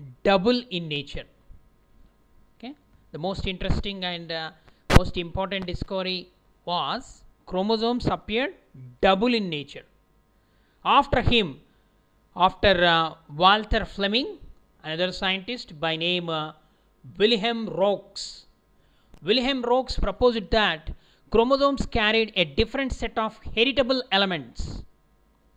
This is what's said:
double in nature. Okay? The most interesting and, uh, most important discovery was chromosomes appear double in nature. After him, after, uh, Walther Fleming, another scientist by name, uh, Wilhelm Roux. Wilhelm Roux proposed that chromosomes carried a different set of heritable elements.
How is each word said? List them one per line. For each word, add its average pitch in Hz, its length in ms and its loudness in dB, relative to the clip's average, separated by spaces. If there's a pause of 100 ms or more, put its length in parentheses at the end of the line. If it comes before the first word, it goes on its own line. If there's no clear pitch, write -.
(220)
double 196 480 4
in 170 160 -6
nature. 143 380 -8 (1300)
Okay? 254 160 -16 (380)
The 160 60 -12
most 185 280 -4
interesting 190 580 -2
and, 170 260 -8
uh, 160 200 -8 (480)
most - 180 2
important 185 500 -4
discovery 185 640 -6 (340)
was 175 600 -6 (220)
chromosomes 226 600 -2
appear 220 460 -2 (480)
double 196 340 4
in 208 140 -2
nature. 143 360 -10 (1000)
After 240 380 4
him, 202 380 2 (760)
after, 185 480 4
uh, 165 300 4 (200)
Walther 202 500 4
Fleming, 240 540 -4 (440)
another 160 280 -4
scientist 190 720 -6
by 160 160 -2
name, 175 320 -2
uh, 156 240 -6 (680)
Wilhelm 226 500 0
Roux. 185 340 0 (1200)
Wilhelm 247 400 0
Roux 240 240 2 (140)
proposed 214 500 0
that 190 400 2 (400)
chromosomes 269 560 4
carried 220 500 2
a 180 80 2
different 226 480 -2
set - 260 -6
of 220 200 -4 (160)
heritable 254 480 2 (100)
elements. 190 680 -2 (760)